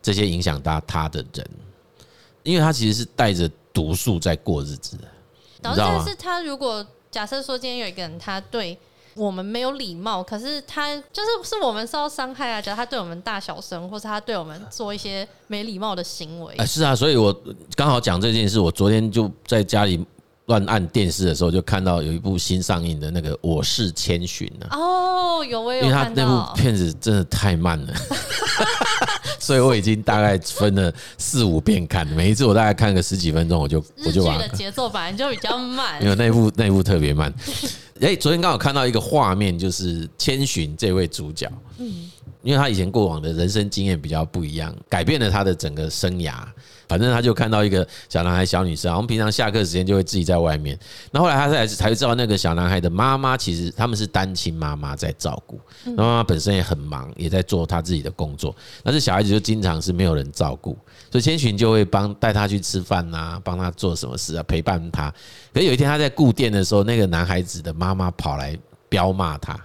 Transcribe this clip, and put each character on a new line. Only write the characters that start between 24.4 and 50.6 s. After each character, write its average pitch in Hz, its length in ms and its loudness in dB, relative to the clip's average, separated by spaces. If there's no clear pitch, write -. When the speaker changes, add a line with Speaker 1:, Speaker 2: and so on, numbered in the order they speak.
Speaker 1:
啊。 277 120 -6
Speaker 2:
哦， 359 680 0
有， 240 180 -6
我 240 120 -4
也 254 80 -2
有 135 100 4
看 139 240 0
到。 135 80 2
Speaker 1:
因 127 60 4
为 127 40 4
他 117 120 0
那 - 80 -14
部 - 20 -8
片 123 180 4
子 87 200 0
真 110 200 0
的 98 120 4
太 92 320 2
慢 82 280 0
了。 - 100 -8
<laughs> - 1400 -2
所 - 160 0
以 127 40 6
我 123 160 6
已 104 60 2
经 107 220 2
大 107 180 2
概 104 160 4
分 98 380 0
了 92 180 2
四 - 260 0
五 82 160 4
遍 92 260 2
看， 80 220 -2
每 82 220 2
一 110 40 4
次 123 120 2
我 104 80 6
大 113 100 6
概 107 100 4
看 104 200 4
个 90 80 4
十 95 160 -2
几 87 140 0
分 82 180 2
钟， 85 100 4
我 71 80 0
就， 76 160 2
我 82 60 2
就 92 120 4
把 78 140 2
它 - 0 -
Speaker 2:
日 - 60 -2
剧 - 60 -6
的 - 60 -8
节 196 160 -6
奏 247 160 -2
本 196 140 -4
来 165 100 -6
就 262 200 -2
比 233 60 -4
较 226 200 -4
慢。 247 440 -6
Speaker 1:
没 101 60 2
有， 98 80 4
那 117 160 4
部， 113 240 6
那 107 140 2
部 95 140 6
特 90 160 4
别 71 120 2
慢。 73 220 0
哎， 175 160 2
昨 156 160 0
天 170 80 2
刚 175 120 2
好 123 60 0
看 139 160 0
到 135 120 2
一 123 60 2
个 110 100 2
画 101 320 2
面， 95 240 2
就 90 140 -2
是 82 440 -4
千 135 300 0
寻 78 320 -4
这 98 160 2
位 92 140 2
主 76 240 -8
角， - 200 -8
Speaker 2:
嗯。 180 300 -10
Speaker 1:
因 127 80 -2
为 143 60 4
他 139 120 2
以 110 40 0
前 92 180 0
过 104 160 2
往 78 140 -2
的 80 120 -4
人 87 140 0
生 101 220 0
经 98 160 -2
验 92 140 0
比 73 100 -8
较 80 160 -2
不 85 180 -6
一 76 120 -6
样， 80 200 -8
改 90 140 0
变 135 160 2
了 110 100 2
他 101 140 2
的 95 100 4
整 76 220 -4
个 78 140 -4
生 90 280 -2
涯。 78 160 -4
反 - 120 0
正 120 100 4
他 120 120 2
就 117 120 4
看 113 160 2
到 107 140 4
一 104 60 4
个 92 180 2
小 87 120 0
男 90 120 2
孩、 92 120 4
小 92 200 2
女 85 100 -2
生 87 160 -2
啊， 82 60 0
我 - 40 0
们 120 60 -2
平 110 100 0
常 107 140 2
下 110 180 0
课 110 100 0
时 95 80 2
间 90 180 0
就 98 100 4
会 95 80 4
自 98 140 -2
己 85 80 2
在 90 120 4
外 80 200 2
面。 73 200 -6